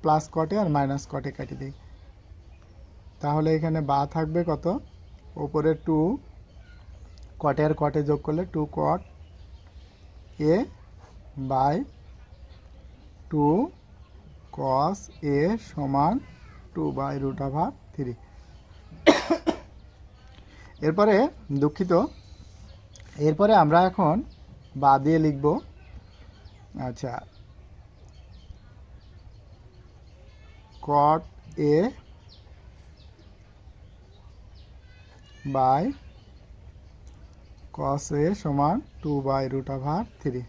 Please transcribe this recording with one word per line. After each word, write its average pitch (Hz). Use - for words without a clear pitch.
প্লাস 156
cot 160
A 202
আর 180
মাইনাস 139
cot 139
A 131
কেটে 135
দিই। 135
তাহলে 151
এখানে 160
বা 139
থাকবে 160
কত? 151
ওপরে 151
টু, 160
cot 143
A -
আর 156
cot 147
A -
যোগ 147
করলে 156
টু 156
cot 156
A -
by 135
টু 147
cos 143
A 139
সমান 143
টু 165
by 139
root 135
over 151
three। 123
এরপরে, 202
দুঃখিত, 180
এরপরে 196
আমরা 156
এখন 175
বা 139
দিয়ে 160
লিখব, 143
আচ্ছা, 120
cot 147
A 151
by 135
cos 143
A -
সমান 147
টু 151
by 135
root 135
over 147
three। 123